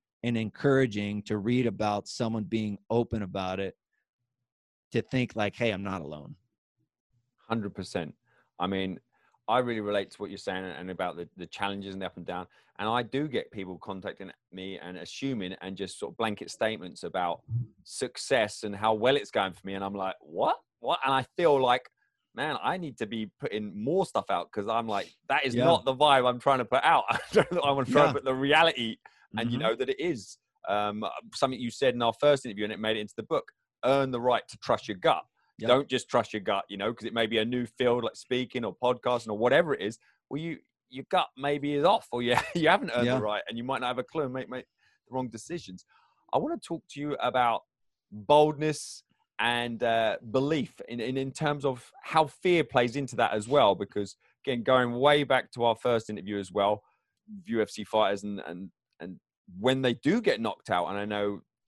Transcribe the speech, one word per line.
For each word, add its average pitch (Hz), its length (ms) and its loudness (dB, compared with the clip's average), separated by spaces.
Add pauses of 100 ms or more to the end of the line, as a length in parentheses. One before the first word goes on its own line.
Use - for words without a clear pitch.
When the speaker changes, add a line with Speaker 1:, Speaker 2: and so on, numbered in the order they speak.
(240)
Speaker 1:
and 120 120 0
encouraging 110 880 0
to 107 140 -2
read 120 300 2
about 104 400 -2
someone 113 360 -4
being 104 360 -4 (100)
open 117 320 0
about 95 380 -4
it, 95 160 -6 (1160)
to 120 100 0
think 127 340 -2
like, 104 200 -2
"Hey, 117 160 0
I'm 98 120 -6
not 95 180 -6
alone." 76 340 -12 (1120)
Speaker 2:
Hundred 110 280 -4
percent. 90 400 -8 (440)
I 87 80 0
mean, 95 320 -4 (480)
I 117 120 4
really 120 220 -2
relate 101 300 -2
to - 60 -20
what 101 140 -8
you're 98 60 -12
saying 95 280 -6
and 90 240 -10
about 90 280 -6
the, 87 200 -10
the 90 80 -10
challenges 98 480 -6
and 95 80 -10
the 92 60 -6
up - 100 -10
and 87 80 -14
down. 90 220 -8 (320)
And 104 100 -2
I 120 140 0
do 135 240 -4
get 123 240 -6
people 92 260 -10
contacting 95 540 -12 (200)
me 95 280 -12
and 90 180 -14
assuming 98 640 -6
and 95 160 -10
just 95 220 -8
sort - 140 -8
of - 40 -18
blanket 107 340 -6
statements 110 520 -4
about 87 380 -4 (420)
success - 800 -2
and 104 120 -6
how 110 180 2
well 117 220 4
it's 107 160 -4
going 95 220 0
for - 140 -20
me. 98 80 -6
And 98 80 -6
I'm 98 120 -6
like, 95 240 -4
"What? 85 380 -2 (220)
What?" 127 260 -2
And 135 80 2
I 131 120 0 (100)
feel 151 260 6
like, 127 220 4 (500)
man, 139 280 -4
I 135 160 -2
need 156 200 -10
to 117 80 -4
be 107 240 -6 (100)
putting 107 360 -6
more 151 300 0
stuff - 240 -2
out 90 220 -2
'cause 101 160 -4
I'm 113 200 -2
like, 101 240 -4 (160)
that 139 180 0
is 127 100 0
Speaker 1:
Yeah. 120 100 2
Speaker 2:
not 165 200 4
the 131 100 2
vibe 135 320 6
I'm 123 120 2
trying 135 200 4
to 120 60 0
put 127 180 2
out. 147 220 6
<laughs> 101 40 -4
I 113 100 2 (140)
don't 185 180 4
know, 180 100 0
I 143 100 2
wanna 139 200 0
try 147 120 8
and 151 60 6
Speaker 1:
Yeah. 135 40 0
Speaker 2:
put - 120 -4
the 131 100 2
reality 139 640 4 (400)
and, 117 140 -2
you 120 60 0
Speaker 1:
Mm-hmm. 113 100 0
Speaker 2:
know, 113 80 2
that 127 140 -2
it 131 100 -4
is. 143 380 -4 (320)
Um, 104 340 -2 (300)
something 131 260 0
you 120 120 -6
said 127 240 2
in 120 60 -4
our 117 120 2
first 143 320 2
interview, 107 180 -6
and 104 80 -4
it 98 80 -8
made 110 160 0
it 107 60 -4
into 107 160 -10
the 110 60 -8
book, - 280 -4 (320)
earn 135 280 4
the 120 100 -4
right 120 260 2
to - 120 -18
trust - 280 0
your 101 100 -6
gut. 101 260 2 (360)
Speaker 1:
Yep. 110 80 -2
Speaker 2:
Don't 131 220 6
just 127 180 -2
trust 117 260 0
your 107 80 -4
gut, 98 280 -2
you 101 80 -10
know, 104 160 -2
'cause 110 120 -10
it 107 80 -6
may 113 120 2
be 113 140 0
a 110 60 2
new 123 200 -2
field 120 380 0
like 113 120 -4
speaking 127 480 -4
or 98 120 -6
podcasting 123 540 0
or 104 80 -4
whatever 135 360 4
it - 80 -4
is. 107 160 -4 (320)
Well, 143 100 -8
you, 165 200 -8 (300)
your 131 200 -14
gut 180 260 2
maybe 143 380 -2
is 143 100 0
off - 280 2
or 123 100 -2
you, 120 140 2
<laughs> - 200 0
you 156 140 4
haven't 185 260 4
earned 120 120 2
Speaker 1:
Yeah. 123 80 2
Speaker 2:
the 107 60 0
right 104 260 -2
and 117 100 -8
you 117 60 -6
might 131 180 -4
not 127 60 -2
have 123 120 -2
a 127 40 -4
clue 156 200 -4
and 127 100 -4
make, 131 160 -6
make 123 160 -8 (420)
the 123 80 -12
wrong 127 140 -2
decisions. 110 560 -12 (460)
I - 60 0
wanna 302 200 -2
talk - 340 -8
to - 80 -12
you 147 160 -4
about 120 480 2 (480)
boldness 147 920 2 (360)
and, 120 440 0
uh, 113 340 2 (140)
belief 139 560 0
in, 120 120 -10
in, 127 180 -4
in 135 140 -4
terms 147 340 -2
of 127 260 -2 (100)
how 160 260 2
fear 170 360 2
plays 123 320 2
into 135 220 -4
that 117 160 4
as 107 140 -2
well. 120 280 6
Because, 101 400 -6 (300)
again, 120 180 -2
going 123 300 4
way 147 300 4
back 131 280 2
to 120 140 -2
our 117 100 4
first 117 340 0
interview 101 300 -4
as 95 120 -8
well, 104 320 2 (640)
U 113 160 0
F 104 80 0
C - 140 -10
fighters 101 400 2
and, 104 240 -8
and, 90 240 -12 (280)
and 87 200 -12 (400)
when 131 240 2
they 123 100 2
do 202 280 0
get 139 200 0
knocked - 300 -4
out, 87 160 0
and 98 100 -6
I 101 80 -4
know 104 360 -2 (260)